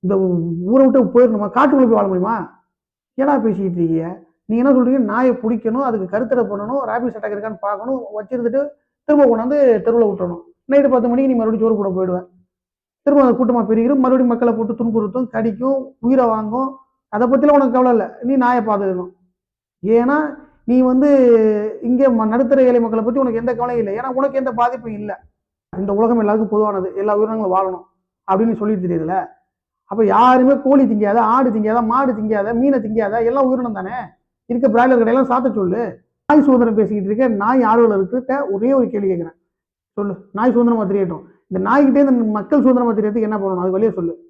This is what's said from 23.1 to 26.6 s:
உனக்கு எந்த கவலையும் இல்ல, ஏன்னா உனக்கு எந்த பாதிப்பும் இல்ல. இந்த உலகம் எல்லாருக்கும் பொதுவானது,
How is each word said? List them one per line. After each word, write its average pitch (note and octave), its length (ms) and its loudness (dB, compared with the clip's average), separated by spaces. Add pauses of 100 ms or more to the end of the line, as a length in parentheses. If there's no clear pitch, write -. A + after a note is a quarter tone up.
உனக்கு A#3 200 -2
எந்த B3 160 -4
கவலையும் A#3+ 240 -4
இல்ல, G3 160 -4
ஏன்னா C4 200 -8
உனக்கு C4+ 220 -2
எந்த B3+ 100 -4 (100)
பாதிப்பும் A#3+ 400 -4
இல்ல. G#3 120 -10 (600)
இந்த G3 260 -4
உலகம் A#3 240 2
எல்லாருக்கும் G#3+ 320 0
பொதுவானது, G3+ 340 -2 (120)